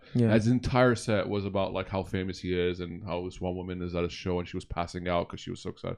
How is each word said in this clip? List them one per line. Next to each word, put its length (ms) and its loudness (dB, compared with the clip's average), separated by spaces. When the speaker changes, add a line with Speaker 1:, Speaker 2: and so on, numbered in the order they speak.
Speaker 1:
Yeah. 180 6
Speaker 2:
His 160 6
entire 460 6
set 340 0
was 160 -2
about, 300 -2
like, 160 -2
how 140 -2
famous 360 -4
he 140 -2
is 280 0
and 220 -8
how 220 -4
this 160 -8
one 140 -2
woman 260 -6
is 140 -4
at 100 2
a 40 -4
show 280 -2
and 100 -4
she 100 -8
was 80 -6
passing 420 -6
out 220 0
'cause 100 -12
she 100 -12
was 120 -8
so 100 -8
excited. 260 -8